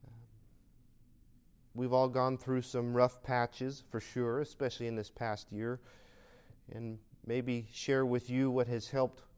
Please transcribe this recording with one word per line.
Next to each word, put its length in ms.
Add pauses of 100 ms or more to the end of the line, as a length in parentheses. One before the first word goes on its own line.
uh, 60 (1600)
we've 180
all 160
gone 300
through 240
some 320
rough 300
patches, 680
for 100
sure, 420
especially 440
in 100
this 140
past 420
year, 280 (920)
and 280 (260)
maybe 460
share 340
with 240
you 220
what 160
has 220
helped 340 (140)